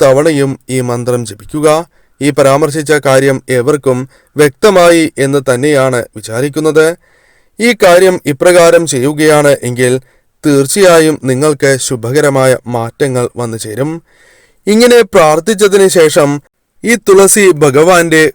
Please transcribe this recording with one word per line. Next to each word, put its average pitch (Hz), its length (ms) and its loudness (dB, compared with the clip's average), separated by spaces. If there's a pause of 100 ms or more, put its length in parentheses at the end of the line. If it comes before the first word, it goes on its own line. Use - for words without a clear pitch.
തവണയും 139 560 0 (120)
ഈ 127 100 -4
മന്ത്രം 120 460 -4
ജപിക്കുക. 151 600 -4 (340)
ഈ 143 100 -2
പരാമർശിച്ച 143 640 0
കാര്യം 135 580 0
ഏവർക്കും 131 580 -2 (280)
വ്യക്തമായി 170 840 2
എന്ന് 135 360 -2
തന്നെയാണ് 131 500 -2 (120)
വിചാരിക്കുന്നത്. 151 800 -2 (640)
ഈ 233 120 0
കാര്യം 180 540 2
ഇപ്രകാരം 170 600 2
ചെയ്യുകയാണ് 147 760 0
എങ്കിൽ 123 380 -2 (460)
തീർച്ചയായും 156 800 2
നിങ്ങൾക്ക് 135 560 -2
ശുഭകരമായ 131 760 -2 (100)
മാറ്റങ്ങൾ 120 680 -4
വന്നു 113 200 -8
ചേരും. 131 460 -8 (640)
ഇങ്ങനെ 233 360 4
പ്രാർത്ഥിച്ചതിന് 190 840 2
ശേഷം 151 540 0 (420)
ഈ 220 100 0
തുളസി 196 560 2
ഭഗവാന്റെ 160 840 2